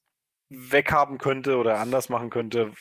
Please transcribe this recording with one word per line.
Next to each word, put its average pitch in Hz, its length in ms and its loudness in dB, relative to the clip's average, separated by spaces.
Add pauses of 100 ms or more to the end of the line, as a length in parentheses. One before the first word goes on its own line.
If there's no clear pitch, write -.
(500)
weghaben 139 680 2
könnte 135 380 0
oder 113 220 2
anders 120 300 -2
machen 120 220 -4
könnte, 113 500 -2